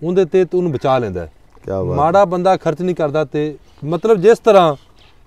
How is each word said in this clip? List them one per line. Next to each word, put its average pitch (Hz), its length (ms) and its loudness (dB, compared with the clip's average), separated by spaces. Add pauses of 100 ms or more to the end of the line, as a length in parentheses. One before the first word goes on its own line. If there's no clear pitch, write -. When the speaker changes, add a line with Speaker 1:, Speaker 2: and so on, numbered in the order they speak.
Speaker 1:
ਉਹਦੇ 180 220 0
ਤੇ, 185 200 0
ਤੇ 180 120 -4
ਉਹਨੂੰ 175 140 -2
ਬਚਾ 131 260 -2
ਲੈਂਦਾ 98 240 -4
ਹੈ। 82 100 -12 (340)
Speaker 2:
ਕਿਆ 95 180 -4
ਬਾਤ 90 80 -4
ਹੈ। 139 60 -4
Speaker 1:
ਮਾੜਾ 175 280 2
ਬੰਦਾ 180 320 0
ਖਰਚ 165 240 -4
ਨਹੀਂ 180 140 -4
ਕਰਦਾ। 151 300 -4
ਤੇ 151 320 -6 (280)
ਮਤਲਬ 175 320 0
ਜਿਸ 208 220 4
ਤਰ੍ਹਾਂ 180 360 4 (500)